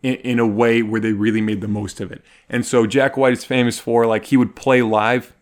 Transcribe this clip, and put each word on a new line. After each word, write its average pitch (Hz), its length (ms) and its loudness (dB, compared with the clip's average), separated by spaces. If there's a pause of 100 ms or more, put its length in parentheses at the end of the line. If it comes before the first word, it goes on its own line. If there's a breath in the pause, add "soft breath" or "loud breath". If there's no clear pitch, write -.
in, 131 120 -2
in 123 240 -4
a 117 80 2
way 117 340 2
where 110 200 -4
they 110 120 -2
really 107 280 0
made 107 200 -4
the 107 60 -8
most 104 320 -6
of 95 120 -10
it. - 100 -20 (280 soft breath)
And 120 160 -4
so 120 200 2
Jack 135 320 0
White 131 160 4
is 117 100 -6
famous 123 360 0
for, 117 260 0
like, 110 200 -2
he 139 120 2
would 123 180 2
play 127 260 2
live 113 600 0